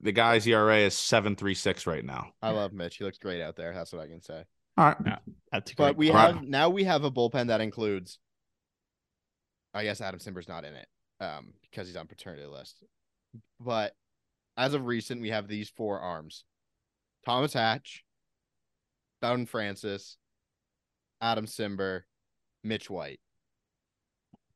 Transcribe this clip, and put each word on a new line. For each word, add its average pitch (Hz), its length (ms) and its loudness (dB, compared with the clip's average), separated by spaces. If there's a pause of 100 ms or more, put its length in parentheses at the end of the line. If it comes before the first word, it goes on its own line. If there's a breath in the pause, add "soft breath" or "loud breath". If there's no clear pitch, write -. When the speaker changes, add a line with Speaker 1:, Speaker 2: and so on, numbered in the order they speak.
Speaker 1:
the 104 100 0
guy's 113 360 4
E 117 60 6
R 107 180 6
A 107 140 8
is 98 100 2
seven 104 400 2
three 98 200 -2
six - 320 -2
right 76 180 -4
now. 65 220 -10 (140)
Speaker 2:
I 110 100 -2
love 101 200 -2
Mitch. 87 260 -10
He 101 60 -10
looks 95 140 -8
great 90 240 -8
out 80 140 -8
there. 85 180 -10
That's 85 180 -10
what 82 120 -10
I 73 40 -14
can 82 140 -18
say. - 220 -14 (340)
Speaker 1:
All 170 80 8
right. 151 180 4
Speaker 3:
Yeah, - 140 -4 (340)
that's - 200 -6
a - 40 -18
Speaker 2:
But 147 80 4
Speaker 3:
great 143 140 4
Speaker 2:
we 156 100 4
Speaker 3:
call. 156 80 6
Speaker 1:
Right. 113 200 10
Speaker 2:
have, 151 80 -6
now 139 260 4
we 196 140 2
have 165 200 2
a 147 60 0
bullpen 120 380 2
that 110 140 2
includes, 104 580 -4 (1500)
I 104 100 -6
guess 104 180 -4
Adam 95 180 -8
Simber's 90 280 -12
not 82 180 -12
in 76 100 -16
it, 58 120 -20 (320)
um, 78 340 -10 (100)
because 95 240 -14
he's 90 100 -16
on 80 100 -12
paternity 78 380 -18
list. 69 380 -20 (760)
But 113 340 -2 (640)
as 135 200 2
of 131 100 -2
recent, 120 360 -4
we 110 80 -6
have 107 180 -4
these 107 220 -8
four 104 300 -6
arms: 80 440 -10 (840)
Thomas 127 280 0
Hatch, 117 500 0 (1160)
Bowden 123 260 0
Francis, 101 720 -6 (1040)
Adam 113 260 0
Simber, 98 540 -6 (640)
Mitch 110 260 -6
White. 76 300 -10 (1400)